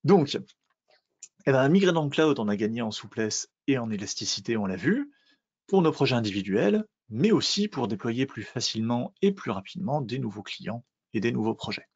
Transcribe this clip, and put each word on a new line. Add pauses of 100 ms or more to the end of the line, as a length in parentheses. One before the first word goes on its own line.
Donc, (1080)
eh
ben,
migrer
dans
le
cloud,
on
a
gagné
en
souplesse (180)
et
en
élasticité,
on
l'a
vu, (560)
pour
nos
projets
individuels, (240)
mais
aussi
pour
déployer
plus
facilement
et
plus
rapidement
des
nouveaux
clients (300)
et
des
nouveaux
projets.